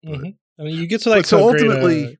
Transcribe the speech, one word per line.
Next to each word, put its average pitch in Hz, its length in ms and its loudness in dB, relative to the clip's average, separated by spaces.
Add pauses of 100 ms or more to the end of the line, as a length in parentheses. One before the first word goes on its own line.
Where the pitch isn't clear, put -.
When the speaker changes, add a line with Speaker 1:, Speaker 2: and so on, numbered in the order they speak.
Speaker 1:
But 160 80 -14
Speaker 2:
Mm-hmm. 147 180 -10 (300)
I 156 40 -14
mean, 156 120 -8
you 165 120 -6
get 220 140 -4
to, 240 80 -2
like, 214 120 4
Speaker 1:
but - 40 -2
so 208 140 4
Speaker 2:
some 214 120 4
great, - 120 2
Speaker 1:
ultimately - 420 0
Speaker 2:
uh 123 40 -10 (100)